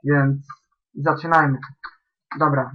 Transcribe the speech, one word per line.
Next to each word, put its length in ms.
więc 440
zaczynajmy. 600
Dobra, 360